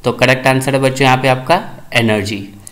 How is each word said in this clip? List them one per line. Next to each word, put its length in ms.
तो 80
करेक्ट 360
आंसर 280
है 60
बच्चों 240
यहाँ 160
पे 60
आपका 340
एनर्जी। 500